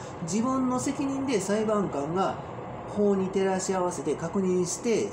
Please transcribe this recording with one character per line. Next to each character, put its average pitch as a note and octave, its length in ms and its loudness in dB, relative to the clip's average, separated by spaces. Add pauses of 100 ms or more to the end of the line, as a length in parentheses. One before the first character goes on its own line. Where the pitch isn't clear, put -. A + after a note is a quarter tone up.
(240)
自 F3+ 200 0
分 C4 260 2
の B3+ 100 0
責 C#4 260 -2
任 C4+ 200 -2
で B3 140 2
裁 G#3+ 260 0
判 G3+ 240 2
官 C#3+ 240 -2
が E3+ 220 0 (540)
法 G3+ 260 4
に F#3+ 140 2
照 F#3+ 160 2
ら F#3+ 140 2
し F#3+ 140 0
合 F#3 100 2
わ F3+ 80 0
せ C#3+ 120 -6
て D3 120 0
確 E3 240 -2
認 F3+ 260 2
し - 180 -4
て、 F3 300 2